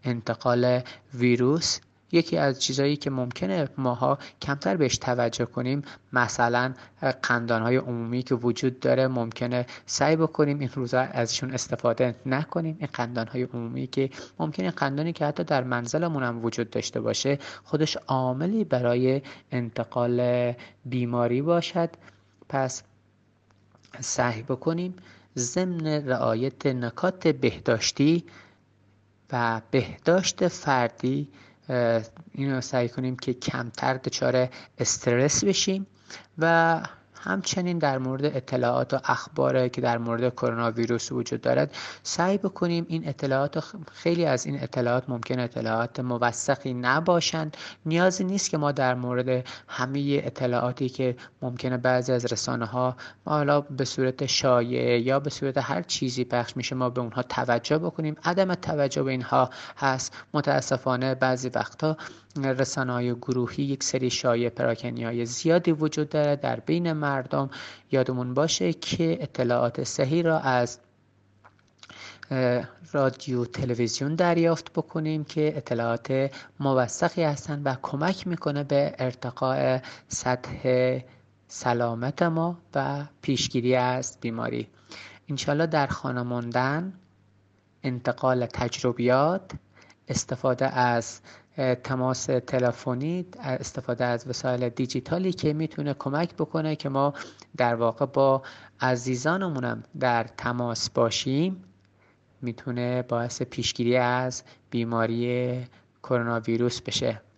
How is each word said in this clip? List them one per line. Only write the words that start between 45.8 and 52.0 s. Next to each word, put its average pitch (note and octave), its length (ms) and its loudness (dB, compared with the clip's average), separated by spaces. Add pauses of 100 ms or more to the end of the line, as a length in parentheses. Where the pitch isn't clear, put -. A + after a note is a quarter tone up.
موثقی B2 760 0
نباشند. D#3 840 2 (280)
نیازی F3+ 380 4
نیست F#3+ 260 -2
که D#3+ 80 0
ما D3 140 2
در C3 220 2
مورد B2 540 0 (200)
همهٔ C#3 580 0
اطلاعاتی B2 640 -2
که B2+ 260 -2 (260)
ممکنه B2+ 360 -4
بعضی B2+ 340 2